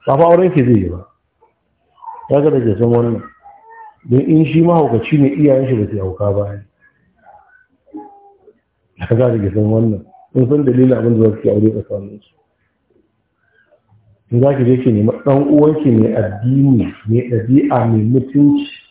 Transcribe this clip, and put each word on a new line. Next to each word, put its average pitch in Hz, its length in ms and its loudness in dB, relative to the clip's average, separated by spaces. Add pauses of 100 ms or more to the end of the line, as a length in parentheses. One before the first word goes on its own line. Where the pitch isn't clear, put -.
ba 135 100 0
fa 165 60 4
auren 175 280 4
ki 151 120 2
zai 120 160 2
yi 90 100 -4
ba. 87 180 -12 (1200)
Ya 139 120 2
ga 151 80 2
da 139 100 0
ke 113 200 -2
san 120 120 2
wannan. 117 320 -2 (840)
Don 123 100 2
in 156 260 2
shi 147 160 0
mahaukaci 156 580 0
ne, 139 100 4
iyayen 139 380 0
shi 123 80 -2
ba 104 160 -2
su 107 80 -8
hauka 95 340 -6
ba 101 180 -2
ne. 101 120 -14 (2250)
Ya - 80 -10
ga 120 80 -2 (140)
da 113 80 -2
ke 101 160 -4
san 107 180 -2
wannan. 110 340 -2 (280)
Sun 127 160 0
san 147 160 0
dalilin 127 280 2
abin 113 280 0
da 110 80 4
za 104 60 -4
su 110 60 -16
ke - 80 0
aure 104 220 2
tsakanin 104 500 -12
su. - 120 -20 (2000)
In 120 100 2
za 139 160 2
ki 131 80 0
je 123 180 2
ki 127 80 2
nema 107 220 0 (120)
ɗan 143 240 2
uwanki 151 420 2
mai 110 240 2
addini, 113 760 0 (140)
mai 117 220 0
ɗabi'a, 120 580 0
mai 110 160 0
mutunci 143 640 0 (240)